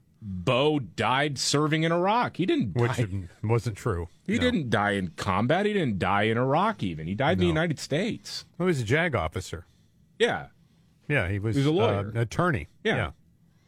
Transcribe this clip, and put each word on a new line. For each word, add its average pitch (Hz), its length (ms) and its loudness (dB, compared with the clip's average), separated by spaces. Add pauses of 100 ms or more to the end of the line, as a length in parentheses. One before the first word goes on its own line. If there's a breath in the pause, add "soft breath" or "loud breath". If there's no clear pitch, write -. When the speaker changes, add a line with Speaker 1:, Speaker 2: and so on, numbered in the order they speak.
(220)
Speaker 1:
Beau 120 560 2
died 127 600 0
serving 151 460 2
in 165 80 2
Iraq. 190 440 0
He 165 80 0
didn't 240 300 0
Speaker 2:
Which 120 220 2
Speaker 1:
die. 98 320 -4 (140)
Speaker 2:
wasn't 110 340 0
true. 85 320 -4 (180)
Speaker 1:
He 196 80 0
Speaker 2:
No. 233 60 0
Speaker 1:
didn't 240 280 0
die 101 240 2
in 95 240 0
combat. 120 480 2
He 214 80 0
didn't 135 260 0
die 98 260 2
in 110 120 2
Iraq 156 460 0
even. 78 240 -4
He 95 80 -4
died 139 200 2
in 190 40 2
the 180 60 2
Speaker 2:
No. 170 80 4
Speaker 1:
United 156 260 -2
States. - 640 -6 (140)
Speaker 2:
He 170 60 -2
was 170 160 2
a 113 40 -2
jag 147 300 0
officer. 82 520 -6 (520)
Speaker 1:
Yeah. 123 300 0 (600)
Speaker 2:
Yeah, 123 200 0
he 101 100 -2
was, 107 180 -2
Speaker 1:
He 139 40 2
was 135 60 2
a 156 60 2
lawyer. 196 260 2
Speaker 2:
uh, 101 120 -6
an 110 80 -8
attorney. 120 500 0 (160)
Speaker 1:
Yeah. 180 120 0
Speaker 2:
Yeah. 90 140 -2 (580)